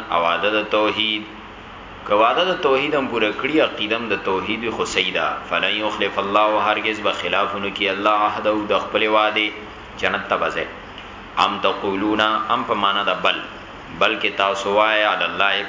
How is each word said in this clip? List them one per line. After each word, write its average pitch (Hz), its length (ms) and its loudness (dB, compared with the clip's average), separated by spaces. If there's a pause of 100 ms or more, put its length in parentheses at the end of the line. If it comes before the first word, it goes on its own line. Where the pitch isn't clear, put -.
(120)
او 87 100 2
وعده 85 280 2
د 107 200 0
توحید؟ 107 540 0 (840)
که 104 60 2
وعده 117 300 4
د 180 180 0
توحید 147 340 2
هم 135 120 0
پوره 110 240 0
کړی، 139 280 0
عقیده 107 360 0
هم 117 140 -6
د 98 160 -2
توحید 98 380 -2
وي، 117 60 -2
خو - 160 -2
صحیح 92 280 0
ده. 80 140 0 (220)
فلن 90 260 0
یخلف 104 440 0
الله، 104 440 2
هرگز 107 360 0
به 101 120 0
خلاف 95 440 0
نه 101 140 -4
کی 98 200 0
الله 98 200 2
عهده 107 600 2
د 101 100 4
خپل 107 280 0
وعده. 107 440 2 (460)
جنت 95 320 -2
ته 95 80 2
به 82 120 0
ځئ. 80 160 -4 (720)
ام 98 240 2
تقولون، 104 600 0
ام 107 420 2
په 120 100 -2
معنا 101 300 0
ده 95 100 0
بل، 90 260 0 (600)
بلکې 104 380 0
تاسو 98 360 0
وایئ 107 300 4
علی 92 200 2
الله، 95 460 0